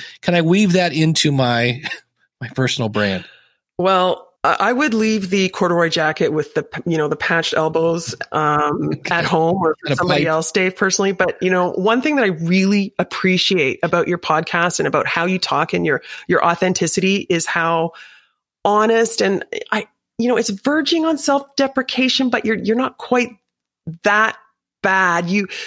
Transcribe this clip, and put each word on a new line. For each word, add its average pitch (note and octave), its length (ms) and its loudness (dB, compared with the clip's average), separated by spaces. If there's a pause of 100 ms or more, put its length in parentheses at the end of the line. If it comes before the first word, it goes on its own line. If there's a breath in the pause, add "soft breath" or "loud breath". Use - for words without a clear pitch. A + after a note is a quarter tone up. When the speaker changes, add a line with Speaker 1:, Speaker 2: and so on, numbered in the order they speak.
(220 loud breath)
Speaker 1:
can F3+ 120 0
I F3 80 4
weave F3+ 320 4
that F3 200 2
into D#3 400 2
my, A#2+ 500 0 (280 loud breath)
<laughs> - 300 -20
my B2 80 -8
personal A#2+ 400 -2
brand? G2+ 360 -2 (520 loud breath)
Speaker 2:
Well, F#3 520 0 (140)
I, D#3+ 160 2
I A3 140 2
would B3 200 0
leave A3 360 0
the F#3+ 200 2
corduroy E3+ 400 0
jacket D#3 400 0
with D3+ 240 -2
the, D3 140 -4 (180)
you D#3+ 120 0
know, D3+ 100 0
the D3+ 80 -4
patched E3 380 -2
elbows, E3 640 0 (160)
um, D3+ 600 0
Speaker 1:
<laughs> - 0 -
Okay. E3+ 220 -4
Speaker 2:
at E3+ 100 0
home E3 320 2
or D#3+ 180 0
for - 100 -14
Speaker 1:
And C#3+ 80 0
a - 20 0
Speaker 2:
somebody F3 300 2
Speaker 1:
pipe. D#3+ 60 0
Speaker 2:
else, D#3+ 200 0
Dave, F#3 240 0
personally. G3 380 0
But, F#3 280 -2
you F3+ 80 0
know, F3+ 220 2
one A3 300 0
thing D4+ 160 0
that B3 80 2
I G3 40 2
really F#3+ 720 2
appreciate F3+ 840 0
about E3+ 240 0
your F3 100 0
podcast E3 600 -2
and - 80 0
about C#3 200 0
how E3+ 180 -2
you F#3 140 0
talk D3 340 -2
and F3 120 -2
your, C#3+ 160 0 (260 loud breath)
your - 180 2
authenticity F#3 840 0
is E3 160 0
how E3 460 0 (760 loud breath)
honest A3+ 560 2
and G3 240 0 (260)
I, G#3+ 160 -4 (320)
you A#3 80 0
know, B3 100 2
it's A3+ 120 0
verging D4+ 560 -2
on D#4+ 120 0
self-deprecation, C4+ 1120 -2
but A#3 160 -2
you're, A3 120 0
you're G3 200 -2
not B3+ 200 -4
quite B3 320 -2 (760)
that G#3+ 340 2 (460)
bad. F3+ 440 2
You, G3 200 0 (200 loud breath)